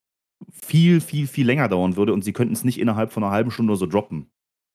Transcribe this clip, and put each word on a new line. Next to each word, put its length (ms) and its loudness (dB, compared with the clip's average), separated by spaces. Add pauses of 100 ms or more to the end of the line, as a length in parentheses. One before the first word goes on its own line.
(520)
viel, 480 4
viel, 260 -4
viel 200 -2
länger 220 2
dauern 280 0
würde 160 2
und 100 0
sie 100 -4
könnten 220 -2
es 100 -8
nicht 160 0
innerhalb 320 0
von 100 -4
einer 100 -2
halben 180 0
Stunde 220 0
oder 60 0
so 80 -2
droppen. 440 -4 (440)